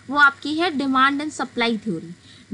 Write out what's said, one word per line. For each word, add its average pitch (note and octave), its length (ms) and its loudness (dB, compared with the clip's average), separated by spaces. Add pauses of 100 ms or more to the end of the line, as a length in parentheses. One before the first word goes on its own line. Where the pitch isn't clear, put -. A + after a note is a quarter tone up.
(100)
वो C#4+ 80 0
आपकी C#4+ 360 4
है E4+ 180 0
demand C#4 500 0
and D#4 180 -8
supply A#3+ 380 -2
theory। E3+ 340 -8 (420)